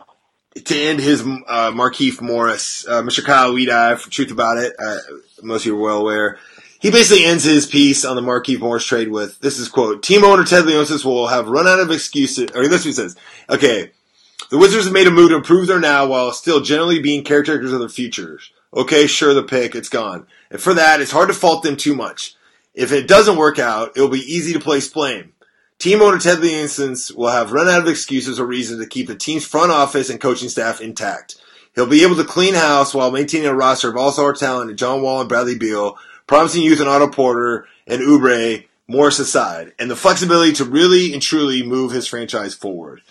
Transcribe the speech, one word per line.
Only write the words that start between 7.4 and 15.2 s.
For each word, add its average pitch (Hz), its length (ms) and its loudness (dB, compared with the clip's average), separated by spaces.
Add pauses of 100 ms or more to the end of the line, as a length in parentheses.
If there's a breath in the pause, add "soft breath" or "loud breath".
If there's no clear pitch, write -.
his 151 220 4
piece 143 380 2
on 127 120 -4
the 123 60 -4
Markieff 123 380 -4
Morris 117 240 -4
trade 113 240 -2
with, 104 320 -8
this 107 180 -4
is 117 100 -10
quote, 107 340 -2
"Team 202 200 4
owner 196 220 8
Ted 180 200 4
Leonsis 151 400 0
will 123 240 0
have 120 200 -2
run 151 180 2
out 185 140 4
of 175 100 0
excuses," 135 640 -4
or 127 140 0
this 170 160 0
is 143 140 -6
what 107 60 -4
he 87 40 -8
says, 87 80 -20 (320 soft breath)
"Okay, 120 420 0 (600 loud breath)
the 139 80 0
Wizards 196 260 6
have 185 80 -4
made 190 140 6
a 180 40 6
move 170 200 8